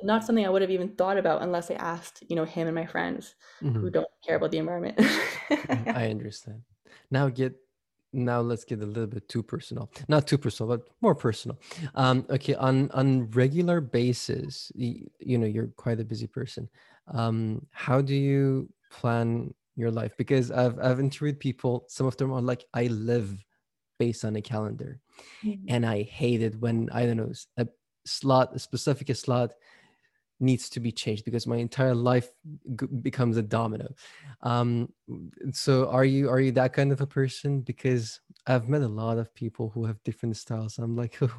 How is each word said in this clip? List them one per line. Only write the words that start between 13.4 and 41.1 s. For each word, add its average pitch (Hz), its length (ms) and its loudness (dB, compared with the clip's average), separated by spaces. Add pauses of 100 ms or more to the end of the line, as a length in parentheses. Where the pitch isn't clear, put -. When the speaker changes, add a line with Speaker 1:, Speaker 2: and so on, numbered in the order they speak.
Speaker 2:
basis, 123 960 -2
y-, 120 260 -6 (180)
you 123 180 0
know, 113 100 2
you're 113 200 -2
quite 113 320 -4
a 110 60 -4
busy 110 220 -6
person. - 420 -10 (380)
Um, 113 640 -2
how 135 300 2
do 139 140 0
you 139 560 2 (200)
plan 117 600 0 (220)
your 117 160 -2
life? 113 260 -4
Because 127 340 2
I've, 123 280 2
I've 127 200 2
interviewed 143 400 -2
people, 127 500 -2
some 135 180 -2
of 123 100 -2
them 135 140 0
are 131 100 -2
like, 123 320 -2
"I 120 140 2
live 110 580 -2 (540)
based 120 260 -2
on 110 100 -2
a 107 60 -4
calendar." 107 600 -8 (420)
Speaker 1:
Mm-hmm. 202 260 -6
Speaker 2:
And 120 160 2
I 104 180 0
hate 117 380 0
it 110 180 -2
when, 117 320 0
I 120 140 0
don't 117 120 0
know, 113 140 -4
s-, - 160 -14 (100)
a 120 100 0 (380)
slot, 131 500 2
a 131 40 -6
specific - 560 -2
slot 123 380 0 (880)
needs 127 280 2
to - 120 -8
be 117 100 -2
changed 110 340 -4
because 117 220 -2
my 117 100 0
entire 123 380 2
life 123 360 4 (440)
g-, 131 120 -4 (140)
becomes 120 360 2
a 117 60 2
domino. 110 440 -2 (540)
Um, 120 520 2 (600)
so 131 360 4
are 131 160 6
you, 135 240 4
are 127 120 4
you 131 120 4
that 127 200 4
kind 139 180 4
of 139 100 0
a 139 60 0
person? 139 540 -2
Because 120 600 -2 (260)
I've 123 220 2
met 143 120 2
a 131 80 2
lot 113 280 -2
of 113 180 -4
people 113 340 -6
who 113 160 -4
have 110 180 -4
different 113 340 -4
styles. 110 420 -6
I'm 117 180 -4
like, 120 220 -6